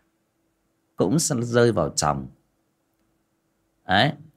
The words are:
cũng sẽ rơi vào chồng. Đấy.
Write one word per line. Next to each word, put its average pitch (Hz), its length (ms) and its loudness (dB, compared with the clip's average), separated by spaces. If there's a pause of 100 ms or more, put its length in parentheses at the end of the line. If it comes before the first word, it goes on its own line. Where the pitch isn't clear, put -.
(960)
cũng 110 240 0
sẽ 156 200 -2
rơi 120 320 2
vào 85 180 0
chồng. 71 380 -2 (1600)
Đấy. 107 240 0 (260)